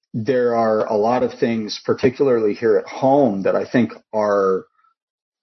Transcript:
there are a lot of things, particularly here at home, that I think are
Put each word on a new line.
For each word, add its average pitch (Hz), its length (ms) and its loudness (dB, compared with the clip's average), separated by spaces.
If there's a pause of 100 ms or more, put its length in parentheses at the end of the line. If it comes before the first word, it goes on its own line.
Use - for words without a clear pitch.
(140)
there 120 420 -2
are 110 300 0
a 110 100 -2
lot 117 280 2
of 120 160 -4
things, 113 440 -4
particularly 120 720 0
here 110 240 2
at - 100 -4
home, 131 560 2
that 95 120 0
I 98 140 -2
think 117 240 0 (200)
are 101 520 0 (760)